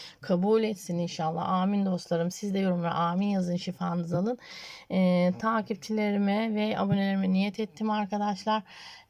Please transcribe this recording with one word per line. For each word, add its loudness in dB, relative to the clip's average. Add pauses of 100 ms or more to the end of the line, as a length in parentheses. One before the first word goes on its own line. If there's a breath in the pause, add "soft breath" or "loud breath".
(200 loud breath)
kabul 2
etsin -4
inşallah. -2
Amin 2
dostlarım. 0
Siz -4
de 0
yorumlara 0
amin 0
yazın, 0
şifanızı -2
alın. 0 (520 loud breath)
Ee, 4
takipçilerime 0
ve 0
abonelerime 2
niyet 0
ettim -4
arkadaşlar. 0 (460 loud breath)